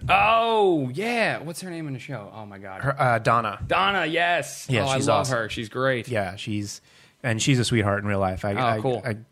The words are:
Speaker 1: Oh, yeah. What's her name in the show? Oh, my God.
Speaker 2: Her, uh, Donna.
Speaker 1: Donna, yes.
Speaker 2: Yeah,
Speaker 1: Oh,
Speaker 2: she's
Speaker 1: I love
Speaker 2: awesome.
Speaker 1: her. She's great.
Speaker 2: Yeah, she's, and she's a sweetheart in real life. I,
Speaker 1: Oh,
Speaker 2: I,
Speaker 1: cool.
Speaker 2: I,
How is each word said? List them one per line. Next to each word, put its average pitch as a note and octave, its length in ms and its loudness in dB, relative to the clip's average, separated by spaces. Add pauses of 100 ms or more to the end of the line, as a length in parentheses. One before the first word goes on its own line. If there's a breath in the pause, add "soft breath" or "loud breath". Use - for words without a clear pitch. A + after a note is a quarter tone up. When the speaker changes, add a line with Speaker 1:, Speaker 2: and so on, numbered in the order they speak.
Speaker 1:
Oh, G#3 840 4
yeah. G3 460 -2
What's E3 220 -10
her F#3 80 -10
name E3 160 -8
in C#3 80 -6
the A#2+ 60 -8
show? G#2+ 340 -12
Oh, G#2+ 120 -14
my G2+ 120 -16
God. F#2+ 240 -12
Speaker 2:
Her, C3+ 180 0
uh, A#2+ 200 4
Donna. A2+ 480 2
Speaker 1:
Donna, F#3 380 2
yes. E3 640 -2
Speaker 2:
Yeah, A#2 180 4
Speaker 1:
Oh, C3+ 80 2
Speaker 2:
she's C3+ 120 0
Speaker 1:
I A#2 40 6
love D3 100 4
Speaker 2:
awesome. C3 160 0
Speaker 1:
her. A2 120 -2
She's A#2 200 -8
great. B2+ 380 -2
Speaker 2:
Yeah, G2+ 300 -2
she's, G#2 440 -6 (400 soft breath)
and A2+ 200 0
she's C3+ 180 4
a A2 60 2
sweetheart G2+ 360 2
in G#2 60 -4
real G2+ 120 2
life. F#2 260 0
I, G2+ 80 0
Speaker 1:
Oh, B2 120 0
Speaker 2:
I, A2+ 160 2
Speaker 1:
cool. A#2+ 240 -2
Speaker 2:
I, A2 120 -4 (140)